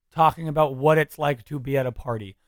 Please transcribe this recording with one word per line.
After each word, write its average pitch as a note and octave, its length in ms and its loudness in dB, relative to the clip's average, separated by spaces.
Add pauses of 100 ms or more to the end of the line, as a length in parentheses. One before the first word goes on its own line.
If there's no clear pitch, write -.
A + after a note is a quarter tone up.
(120)
talking D#3+ 380 2
about D3 260 0
what D3+ 220 4
it's D3+ 200 -2
like C#3+ 280 -2
to D3 140 -10
be C3+ 180 -4
at C3 80 0
a B2 80 -4
party. G#2+ 420 -10 (120)